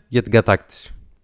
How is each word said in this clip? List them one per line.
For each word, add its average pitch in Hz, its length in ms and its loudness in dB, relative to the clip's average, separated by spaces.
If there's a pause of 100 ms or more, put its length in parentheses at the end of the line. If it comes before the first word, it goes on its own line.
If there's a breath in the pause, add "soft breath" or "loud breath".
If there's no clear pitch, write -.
για 120 140 0
την 104 100 -6
κατάκτηση. - 640 0 (300)